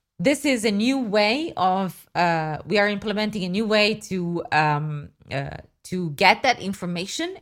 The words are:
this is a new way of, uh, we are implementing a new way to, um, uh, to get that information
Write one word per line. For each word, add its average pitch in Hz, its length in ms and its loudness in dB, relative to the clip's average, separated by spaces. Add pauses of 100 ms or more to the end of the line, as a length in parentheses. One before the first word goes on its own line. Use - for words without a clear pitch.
(180)
this 277 260 2
is 254 220 2
a 226 40 2
new 233 280 2
way 220 580 2
of, 185 580 0
uh, 160 520 0
we 196 120 0
are 202 100 4
implementing 208 560 -4
a 185 40 -4
new 202 180 -2
way 208 280 4
to, 175 580 -4
um, 151 560 0 (240)
uh, 139 240 -6 (280)
to 180 260 -4
get 190 320 4
that 247 180 2
information 196 800 -6